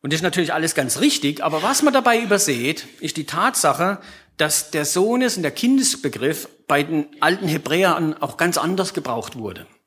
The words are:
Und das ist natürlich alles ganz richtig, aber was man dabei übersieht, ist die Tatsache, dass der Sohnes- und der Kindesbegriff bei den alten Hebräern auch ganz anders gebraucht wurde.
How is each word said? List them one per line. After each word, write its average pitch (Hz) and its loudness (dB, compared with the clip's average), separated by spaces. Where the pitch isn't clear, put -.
Und 139 -4
das 156 0
ist 170 -6
natürlich 175 0
alles 160 0
ganz 131 0
richtig, 151 0
aber 156 0
was 254 2
man 294 4
dabei 240 4
übersieht, 165 0
ist - -6
die 156 -6
Tatsache, 185 0
dass - 0
der 147 -2
Sohnes- 233 2
und 185 -4
der 143 -2
Kindesbegriff 156 0
bei 147 2
den 151 -2
alten 185 2
Hebräern 160 0
auch - -6
ganz 339 0
anders 185 -2
gebraucht 120 -6
wurde. 101 -10